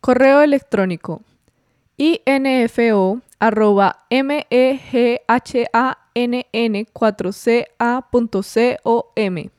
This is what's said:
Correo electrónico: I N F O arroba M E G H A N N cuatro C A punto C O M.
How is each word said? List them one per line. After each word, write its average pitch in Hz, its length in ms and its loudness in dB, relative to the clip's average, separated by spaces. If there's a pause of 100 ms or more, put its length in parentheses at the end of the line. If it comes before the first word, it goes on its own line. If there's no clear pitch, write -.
Correo 269 400 4
electrónico: 196 800 -2 (720)
I 320 300 0
N 269 380 0
F 233 280 0
O 196 280 0 (180)
arroba 208 720 2
M 269 400 -2
E 254 280 2 (120)
G 240 360 0
H 240 460 -2
A 247 240 0 (160)
N 240 400 -2
N 220 400 -2
cuatro 208 380 -2
C 233 380 -2 (100)
A 240 320 -2
punto 233 320 -2
C 240 400 -2
O 226 320 -2
M. 185 440 -4